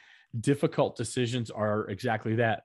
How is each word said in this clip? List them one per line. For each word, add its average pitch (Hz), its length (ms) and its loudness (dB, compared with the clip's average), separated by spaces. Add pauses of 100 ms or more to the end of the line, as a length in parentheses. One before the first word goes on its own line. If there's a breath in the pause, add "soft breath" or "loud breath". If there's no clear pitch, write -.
(400 soft breath)
difficult 139 560 2
decisions 120 540 -2
are 107 380 0
exactly 110 480 -2
that. 113 280 2